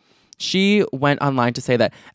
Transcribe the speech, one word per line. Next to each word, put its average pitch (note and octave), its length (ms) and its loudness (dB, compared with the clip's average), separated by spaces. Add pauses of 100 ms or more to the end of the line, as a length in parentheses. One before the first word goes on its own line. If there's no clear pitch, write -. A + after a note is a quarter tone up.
(380)
she G3 540 0
went C#3+ 300 0
online B2+ 320 0
to B2 80 -10
say B2 160 0
that A2 160 2 (220)